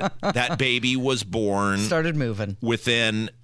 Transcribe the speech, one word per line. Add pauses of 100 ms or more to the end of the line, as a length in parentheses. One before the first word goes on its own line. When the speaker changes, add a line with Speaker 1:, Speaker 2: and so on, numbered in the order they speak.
(220)
Speaker 1:
that
baby
was
born
Speaker 2:
Started
moving.
Speaker 1:
within (140)